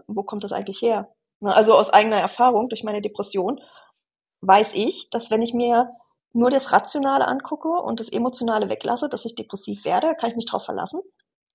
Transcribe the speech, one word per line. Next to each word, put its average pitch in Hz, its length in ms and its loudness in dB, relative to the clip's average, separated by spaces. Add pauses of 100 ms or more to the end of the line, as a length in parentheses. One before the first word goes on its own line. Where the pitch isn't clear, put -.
Wo 202 160 -4
kommt 202 220 -8
das 196 80 -8
eigentlich 196 280 -8
her? 214 340 -2 (260)
Ne, 202 140 0
also 214 220 8
aus 208 140 4
eigener 214 260 6
Erfahrung 233 520 2
durch 226 160 -8
meine 208 180 -4
Depression 208 580 -4 (800)
weiß 202 340 6
ich, - 360 -2
dass 233 200 -6
wenn 220 120 2
ich 233 120 -4
mir 240 360 2 (420)
nur 240 180 4
das 269 220 0
Rationale 277 540 0
angucke 302 420 -6
und 233 320 -4
das 226 100 -12
Emotionale 226 580 -2
weglasse, 240 400 -4
dass - 160 -8
ich 226 100 -10
depressiv 202 500 -12
werde, 311 300 0
kann 233 160 -4
ich 233 60 -10
mich 226 100 -6
drauf - 180 -6
verlassen. 185 360 -8 (540)